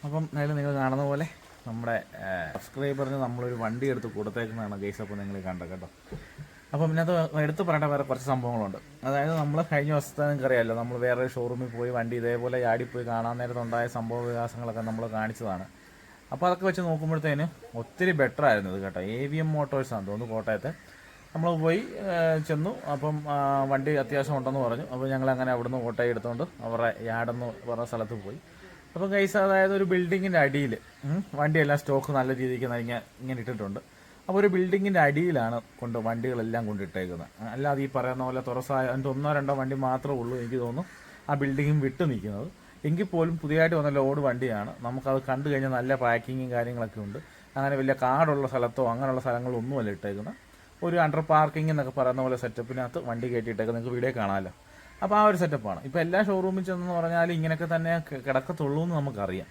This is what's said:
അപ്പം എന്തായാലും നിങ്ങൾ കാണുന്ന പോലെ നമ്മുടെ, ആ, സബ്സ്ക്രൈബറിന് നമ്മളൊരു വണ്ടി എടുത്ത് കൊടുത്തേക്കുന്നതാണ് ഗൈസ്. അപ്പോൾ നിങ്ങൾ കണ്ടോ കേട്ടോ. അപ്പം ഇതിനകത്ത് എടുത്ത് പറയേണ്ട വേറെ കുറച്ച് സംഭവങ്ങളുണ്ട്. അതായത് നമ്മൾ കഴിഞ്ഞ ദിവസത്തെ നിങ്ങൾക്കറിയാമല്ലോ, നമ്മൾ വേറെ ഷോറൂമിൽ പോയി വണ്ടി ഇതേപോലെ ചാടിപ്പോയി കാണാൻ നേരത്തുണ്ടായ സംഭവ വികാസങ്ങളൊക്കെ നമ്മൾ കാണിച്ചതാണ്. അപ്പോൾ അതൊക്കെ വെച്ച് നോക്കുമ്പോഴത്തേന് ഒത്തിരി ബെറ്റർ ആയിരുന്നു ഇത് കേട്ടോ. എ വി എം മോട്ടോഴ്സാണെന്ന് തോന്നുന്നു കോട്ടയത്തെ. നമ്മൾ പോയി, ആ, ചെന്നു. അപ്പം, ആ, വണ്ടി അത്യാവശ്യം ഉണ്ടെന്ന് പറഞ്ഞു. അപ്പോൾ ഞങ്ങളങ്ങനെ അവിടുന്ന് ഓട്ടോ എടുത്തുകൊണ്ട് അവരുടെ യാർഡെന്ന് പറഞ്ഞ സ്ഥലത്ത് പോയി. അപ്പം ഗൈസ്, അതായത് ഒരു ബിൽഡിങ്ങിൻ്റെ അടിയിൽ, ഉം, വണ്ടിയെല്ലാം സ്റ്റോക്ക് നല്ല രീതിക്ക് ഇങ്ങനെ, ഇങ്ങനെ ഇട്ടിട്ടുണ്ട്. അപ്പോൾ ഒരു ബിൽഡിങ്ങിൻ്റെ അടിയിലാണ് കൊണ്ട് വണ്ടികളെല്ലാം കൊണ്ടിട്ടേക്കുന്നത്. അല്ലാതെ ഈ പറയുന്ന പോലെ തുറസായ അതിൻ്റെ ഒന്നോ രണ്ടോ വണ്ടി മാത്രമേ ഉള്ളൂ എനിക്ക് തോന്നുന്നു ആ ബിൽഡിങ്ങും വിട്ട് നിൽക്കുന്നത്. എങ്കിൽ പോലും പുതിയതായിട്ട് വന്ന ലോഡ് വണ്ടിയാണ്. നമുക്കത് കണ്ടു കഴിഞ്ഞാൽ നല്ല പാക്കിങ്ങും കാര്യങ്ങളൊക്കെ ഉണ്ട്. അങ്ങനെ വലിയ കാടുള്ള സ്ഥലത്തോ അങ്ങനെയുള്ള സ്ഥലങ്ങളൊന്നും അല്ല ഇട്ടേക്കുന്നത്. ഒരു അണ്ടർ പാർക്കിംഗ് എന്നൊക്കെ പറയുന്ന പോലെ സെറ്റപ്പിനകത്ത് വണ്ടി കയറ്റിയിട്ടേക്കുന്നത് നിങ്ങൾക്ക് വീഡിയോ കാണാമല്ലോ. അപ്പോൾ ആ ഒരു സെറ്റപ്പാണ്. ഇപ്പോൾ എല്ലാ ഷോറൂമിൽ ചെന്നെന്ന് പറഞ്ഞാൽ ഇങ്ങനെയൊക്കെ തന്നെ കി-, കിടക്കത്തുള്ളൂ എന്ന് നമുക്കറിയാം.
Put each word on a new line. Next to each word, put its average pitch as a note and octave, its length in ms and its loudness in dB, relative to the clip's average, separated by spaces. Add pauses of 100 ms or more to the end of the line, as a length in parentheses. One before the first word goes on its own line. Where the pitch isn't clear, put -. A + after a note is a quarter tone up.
അപ്പം D#3 220 -2
എന്തായാലും D3 320 -2
നിങ്ങൾ C#3+ 220 0
കാണുന്ന C3 300 2
പോലെ D3 140 0 (420)
നമ്മുടെ, A#2 280 -2 (300)
ആ, F#2+ 40 -4 (240)
സബ്സ്ക്രൈബറിന് C#3 680 -4
നമ്മളൊരു B2 400 -4
വണ്ടി A#2 300 -2
എടുത്ത് A#2 240 -4
കൊടുത്തേക്കുന്നതാണ് G#2+ 680 -4
ഗൈസ്. G2+ 200 -6
അപ്പോൾ G2+ 180 -8
നിങ്ങൾ G2+ 140 -6 (120)
കണ്ടോ F2+ 240 -6
കേട്ടോ. F2+ 180 -12 (840)
അപ്പം D3+ 160 2
ഇതിനകത്ത് D#3+ 560 2
എടുത്ത് D#3 220 0
പറയേണ്ട D#3 260 2
വേറെ C#3 160 2
കുറച്ച് B2+ 220 -2
സംഭവങ്ങളുണ്ട്. A#2+ 480 -2 (280)
അതായത് C#3+ 340 0
നമ്മൾ D3 180 0 (140)
കഴിഞ്ഞ D3 220 2
ദിവസത്തെ D3 340 0
നിങ്ങൾക്കറിയാമല്ലോ, B2+ 520 4
നമ്മൾ B2 140 -4 (120)
വേറെ B2 280 2
ഷോറൂമിൽ B2 400 -4
പോയി A#2+ 220 -2
വണ്ടി A#2 240 -2
ഇതേപോലെ A#2+ 440 0
ചാടിപ്പോയി A#2+ 460 0
കാണാൻ A#2 300 -2
നേരത്തുണ്ടായ A#2+ 460 -2 (100)
സംഭവ A#2 320 -4
വികാസങ്ങളൊക്കെ A#2 600 -4
നമ്മൾ A2+ 140 -4 (140)
കാണിച്ചതാണ്. G#2+ 500 -4 (680)
അപ്പോൾ C#3 140 -2
അതൊക്കെ F3+ 220 2
വെച്ച് F3+ 200 -2
നോക്കുമ്പോഴത്തേന് D#3 560 0 (360)
ഒത്തിരി F#3 300 0 (120)
ബെറ്റർ C#3 260 2
ആയിരുന്നു G2 240 4
ഇത് G2 120 -4
കേട്ടോ. F#2 160 -4 (160)
എ C3 40 -4 (100)
വി D#3 120 -2
എം D#3 140 0
മോട്ടോഴ്സാണെന്ന് C3 540 -2
തോന്നുന്നു A2 240 -6
കോട്ടയത്തെ. A2 360 -2 (640)
നമ്മൾ E3 180 0 (140)
പോയി, F3 160 4 (320)
ആ, - 20 0 (320)
ചെന്നു. D#3+ 240 0 (220)
അപ്പം, D3+ 240 -2 (160)
ആ, - 20 0 (360)
വണ്ടി C#3 200 2 (100)
അത്യാവശ്യം C#3 360 0
ഉണ്ടെന്ന് C3 280 0
പറഞ്ഞു. A#2+ 280 -2
അപ്പോൾ B2+ 200 -2
ഞങ്ങളങ്ങനെ C3 420 2
അവിടുന്ന് A#2+ 320 -2
ഓട്ടോ A#2+ 160 0 (100)
എടുത്തുകൊണ്ട് A#2 300 -4 (220)
അവരുടെ A#2 240 2 (200)
യാർഡെന്ന് A#2+ 380 -2 (200)
പറഞ്ഞ A#2 240 -4
സ്ഥലത്ത് A2+ 240 -4 (100)
പോയി. A#2+ 140 -10 (540)
അപ്പം F#3 200 -2
ഗൈസ്, G3 300 2
അതായത് F#3+ 340 6
ഒരു G3 140 4
ബിൽഡിങ്ങിൻ്റെ F3+ 540 2
അടിയിൽ, C3+ 280 0 (340)
ഉം, E3+ 140 0 (180)
വണ്ടിയെല്ലാം D3 420 4
സ്റ്റോക്ക് C#3 360 0
നല്ല C3 220 2
രീതിക്ക് B2+ 300 0
ഇങ്ങനെ, A#2+ 280 -2 (240)
ഇങ്ങനെ B2+ 220 -4
ഇട്ടിട്ടുണ്ട്. G#2+ 360 -6 (460)
അപ്പോൾ F#3+ 160 2
ഒരു G3+ 140 8
ബിൽഡിങ്ങിൻ്റെ F#3 500 4
അടിയിലാണ് C#3+ 520 2 (220)
കൊണ്ട് A#2 180 -4 (100)
വണ്ടികളെല്ലാം A#2 640 -2
കൊണ്ടിട്ടേക്കുന്നത്. F#2 600 -6 (240)
അല്ലാതെ C#3 320 0
ഈ - 100 -6
പറയുന്ന B2+ 320 0
പോലെ B2+ 220 -2
തുറസായ B2+ 420 0
അതിൻ്റെ C3+ 220 -2
ഒന്നോ D3 240 -2
രണ്ടോ C#3 240 0
വണ്ടി C3 140 -2 (120)
മാത്രമേ C3 340 0
ഉള്ളൂ B2 200 -4
എനിക്ക് A#2+ 240 -2
തോന്നുന്നു B2+ 180 -4 (460)
ആ D3 120 2
ബിൽഡിങ്ങും C#3+ 440 2
വിട്ട് C3+ 260 0
നിൽക്കുന്നത്. G#2+ 360 -4 (420)
എങ്കിൽ F#3 260 0
പോലും E3 260 4
പുതിയതായിട്ട് D#3+ 380 4
വന്ന D3 100 2 (100)
ലോഡ് C#3 280 2
വണ്ടിയാണ്. A#2+ 440 0 (140)
നമുക്കത് C3 340 0 (120)
കണ്ടു C#3 200 0
കഴിഞ്ഞാൽ C3+ 280 2
നല്ല C3 240 2
പാക്കിങ്ങും B2+ 520 0
കാര്യങ്ങളൊക്കെ A#2 500 -2
ഉണ്ട്. G#2 140 -8 (380)
അങ്ങനെ C#3 240 0
വലിയ C3+ 140 4 (100)
കാടുള്ള C#3 480 4
സ്ഥലത്തോ B2 400 2
അങ്ങനെയുള്ള C3 320 0
സ്ഥലങ്ങളൊന്നും B2 560 -2
അല്ല G#2 160 0
ഇട്ടേക്കുന്നത്. G2+ 400 -6 (480)
ഒരു E3+ 180 2
അണ്ടർ D#3 180 2 (100)
പാർക്കിംഗ് D#3 400 4
എന്നൊക്കെ C#3 260 0
പറയുന്ന B2+ 280 2
പോലെ B2+ 180 0
സെറ്റപ്പിനകത്ത് B2 640 -6
വണ്ടി A#2 240 -2
കയറ്റിയിട്ടേക്കുന്നത് A2+ 480 0
നിങ്ങൾക്ക് B2 180 -4
വീഡിയോ B2+ 220 0
കാണാമല്ലോ. G2 320 0 (520)
അപ്പോൾ G3 160 2
ആ - 100 8
ഒരു F#3 120 4
സെറ്റപ്പാണ്. A2+ 460 -2
ഇപ്പോൾ D3+ 180 -2
എല്ലാ F3+ 220 2
ഷോറൂമിൽ F#3+ 400 0
ചെന്നെന്ന് F3+ 320 -4
പറഞ്ഞാൽ E3+ 360 2
ഇങ്ങനെയൊക്കെ D#3+ 400 0
തന്നെ E3 160 0 (160)
കി-, C3+ 200 -8
കിടക്കത്തുള്ളൂ C#3+ 580 0
എന്ന് E3+ 140 -2
നമുക്കറിയാം. G2+ 520 -2